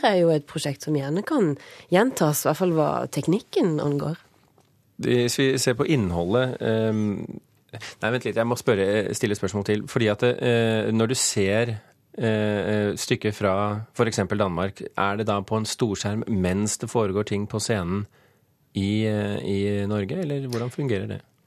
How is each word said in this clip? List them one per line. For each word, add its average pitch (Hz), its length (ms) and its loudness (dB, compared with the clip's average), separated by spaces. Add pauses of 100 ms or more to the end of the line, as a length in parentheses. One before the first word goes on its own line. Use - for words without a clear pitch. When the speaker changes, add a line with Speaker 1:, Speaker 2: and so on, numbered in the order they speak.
Speaker 1:
er 202 160 4
jo 165 100 6
et 151 160 2
prosjekt - 380 -6
som 156 100 -2
gjerne 147 320 -2
kan 196 320 2 (320)
gjentas, 180 560 2
i - 20 4
hvert 151 80 4
fall 185 140 0
hva 143 400 0
teknikken 165 720 0
angår. 147 360 -2 (880)
Speaker 2:
Hvis 120 340 2
vi 135 220 2
ser 127 160 2
på 123 140 -2
innholdet, 107 720 0
ehm, 110 640 0 (760)
nei, 107 80 0
vent 123 140 -2
litt, 107 120 -4
jeg 113 100 2
må 120 100 0
spørre, 101 580 2
stille 107 180 0
et 104 60 -2
spørsmål 101 260 -4
til, 107 220 0
fordi 113 220 4
at, 104 140 2
eh, 117 680 2
når 113 180 4
du 127 60 0
ser, 107 640 2 (420)
eh, 104 760 0
stykket - 380 -2
fra 104 580 0
for 120 140 2
eksempel 104 320 0
Danmark, 95 420 -2 (160)
er 98 200 0
det 107 100 -4
da 104 160 -2
på 110 160 -2
en 110 60 -4
storskjerm 107 640 -4
mens 98 520 0
det 117 120 -6
foregår 104 360 0
ting 104 200 -4
på 107 140 -6
scenen 101 460 -2 (680)
i, 101 320 0
eh, 104 320 -2
i 101 480 -2
Norge, 104 320 -4
eller 143 300 -6
hvordan 120 220 -4
fungerer 107 380 -4
det? 101 120 -10 (260)